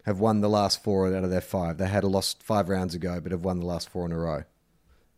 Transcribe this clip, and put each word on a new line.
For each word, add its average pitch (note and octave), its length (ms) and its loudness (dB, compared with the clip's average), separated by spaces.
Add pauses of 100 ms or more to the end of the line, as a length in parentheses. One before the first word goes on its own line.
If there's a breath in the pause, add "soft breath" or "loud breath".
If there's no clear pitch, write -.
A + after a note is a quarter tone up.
have G2 140 0
won A2 220 4
the G#2 80 4
last G#2 320 2
four F#2+ 320 2
out F#2+ 100 -2
of F#2 60 0
their F2+ 120 0
five. E2+ 360 -2
They F#2 100 0
had G2 160 2
a G2 40 2
loss F#2+ 280 0
five G2+ 340 -2
rounds F#2 260 -2
ago, F2 260 -4
but F2 100 -6
have F2 120 -4
won F2+ 160 0
the F2 60 -4
last F2 240 -6
four F2+ 160 -6
in E2+ 60 -4
a E2 60 -4
row. D#2+ 260 -2 (760)